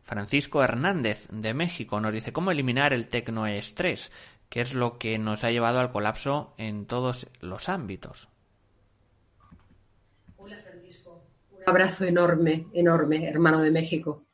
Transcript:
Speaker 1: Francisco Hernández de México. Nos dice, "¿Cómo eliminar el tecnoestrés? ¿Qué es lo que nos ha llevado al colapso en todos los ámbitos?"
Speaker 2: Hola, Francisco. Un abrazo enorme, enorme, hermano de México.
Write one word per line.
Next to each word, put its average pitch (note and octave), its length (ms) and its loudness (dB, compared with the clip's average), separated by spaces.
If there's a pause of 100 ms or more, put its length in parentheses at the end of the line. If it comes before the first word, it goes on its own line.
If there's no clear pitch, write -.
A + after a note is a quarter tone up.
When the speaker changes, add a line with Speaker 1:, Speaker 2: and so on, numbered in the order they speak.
Speaker 1:
Francisco C#3 600 -2
Hernández B2+ 680 0
de A2 220 -6
México. C3 460 -4
Nos A2 120 -2
dice, A2 220 -6
"¿Cómo F3+ 160 -2
eliminar C#3 420 2
el A#2+ 160 -2
tecnoestrés? A2+ 1040 -4 (380)
¿Qué - 120 -4
es B2+ 120 -4
lo B2 240 -2
que A2 220 -4
nos A2 240 -4
ha A#2 80 0
llevado A#2+ 280 2
al B2+ 120 0
colapso B2 680 -4
en G#2+ 300 -8
todos B2 400 -4 (120)
los F#2 300 -10
ámbitos?" G#2+ 600 -8 (2000)
Speaker 2:
Hola, G#3 260 -20
Francisco. F3 600 -20 (280)
Un F#3+ 160 -20
abrazo F#3 380 4
enorme, E3+ 680 4
enorme, E3 560 4
hermano D#3+ 320 6
de D#3 80 4
México. D#3+ 640 0